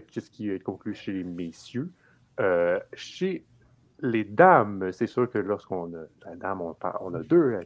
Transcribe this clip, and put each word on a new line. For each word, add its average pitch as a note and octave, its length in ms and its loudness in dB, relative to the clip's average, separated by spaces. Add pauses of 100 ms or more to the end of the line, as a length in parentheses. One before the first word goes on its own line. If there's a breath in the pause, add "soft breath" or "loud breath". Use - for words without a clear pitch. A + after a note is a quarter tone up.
(120)
ce - 180 -8
qui G#2 200 -8
est F#2+ 100 -4
conclu G2 340 -8
chez - 180 -10
les F#2+ 120 -6
messieurs. F2 680 -8 (480)
Euh, F2+ 400 2 (140)
chez - 520 -6 (540)
les A#2 240 0
dames, G#2 680 6
c'est A#2 140 -2
sûr B2 220 0
que - 100 -4
lorsqu'on F#2 540 -4
a D#2+ 120 -12 (200)
la E2+ 100 -14
dame, F#2 260 -6
on E2 120 -6
par-, F2+ 280 -6
on F#2 140 -8
a D#2+ 60 -6
deux, C#3+ 340 4
euh, F#2 100 -4